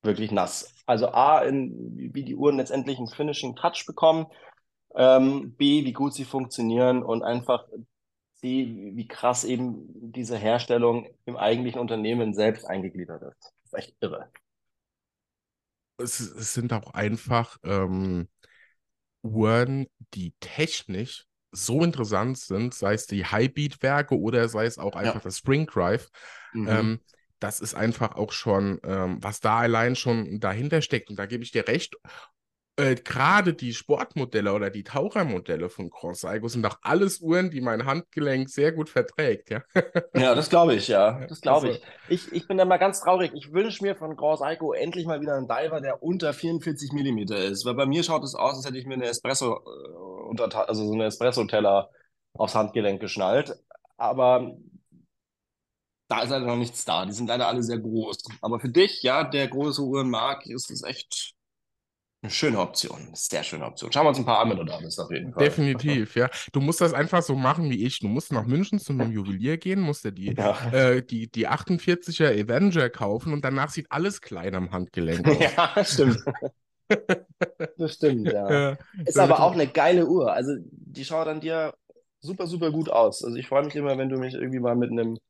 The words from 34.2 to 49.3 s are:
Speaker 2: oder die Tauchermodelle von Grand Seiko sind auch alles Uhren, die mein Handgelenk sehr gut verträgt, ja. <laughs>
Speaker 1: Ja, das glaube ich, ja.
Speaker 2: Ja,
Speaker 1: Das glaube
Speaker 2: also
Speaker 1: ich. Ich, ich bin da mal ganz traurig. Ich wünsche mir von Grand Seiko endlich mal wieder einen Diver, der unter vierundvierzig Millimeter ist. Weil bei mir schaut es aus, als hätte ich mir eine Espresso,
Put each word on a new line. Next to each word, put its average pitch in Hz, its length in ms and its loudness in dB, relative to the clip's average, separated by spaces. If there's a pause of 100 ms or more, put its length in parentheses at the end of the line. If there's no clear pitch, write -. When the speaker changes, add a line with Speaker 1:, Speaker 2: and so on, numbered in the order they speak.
Speaker 2:
oder 101 180 0
die 101 140 -10
Tauchermodelle 117 840 -2
von 87 220 -10
Grand - 260 -10
Seiko 104 320 -6
sind 113 180 -4
auch 95 160 -4
alles 190 380 2
Uhren, 175 300 2
die 143 100 -8
mein 120 260 -2
Handgelenk 135 640 -2
sehr 151 220 2
gut 160 160 -4
verträgt, - 600 -2
ja. 110 140 -4 (100)
<laughs> 180 80 4 (320)
Speaker 1:
Ja, 127 200 6
das 151 140 0
glaube 170 260 8
ich, 101 140 0
ja. 110 320 6
Speaker 2:
Ja, 131 60 -10
Speaker 1:
Das - 160 -14
glaube 156 260 4
Speaker 2:
also 117 80 -2
Speaker 1:
ich. - 60 -14 (240)
Ich, - 260 -2
ich 170 160 -6
bin 190 80 0
da 185 80 6
mal 185 140 4
ganz 190 220 2
traurig. 180 340 2
Ich 143 180 -14
wünsche 196 320 -2
mir 196 100 0
von 156 220 -10
Grand 151 220 0
Seiko 156 340 -4
endlich 165 340 -4
mal 156 140 -2
wieder 147 160 -2
einen 131 100 -4
Diver, 147 340 -2
der 135 220 -4
unter 165 300 -2
vierundvierzig 151 600 -6
Millimeter 117 440 -2
ist. 98 300 -2
Weil 120 80 -2
bei 135 120 0
mir 156 160 0
schaut 160 220 -2
es 135 100 -10
aus, 135 220 0
als 131 100 -10
hätte 131 120 -8
ich 123 80 -12
mir 131 80 -8
eine 127 120 -4
Espresso, 127 500 -2